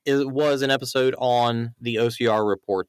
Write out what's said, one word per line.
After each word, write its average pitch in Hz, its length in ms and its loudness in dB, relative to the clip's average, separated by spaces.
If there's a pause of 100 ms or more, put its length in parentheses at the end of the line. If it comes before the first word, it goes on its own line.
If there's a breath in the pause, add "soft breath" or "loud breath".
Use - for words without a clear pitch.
is, 139 200 2
was 139 360 0
an 135 100 0
episode 131 460 0
on 120 640 0
the 117 200 -4
O 117 100 2
C 117 180 -2
R 110 180 2
report 98 420 -2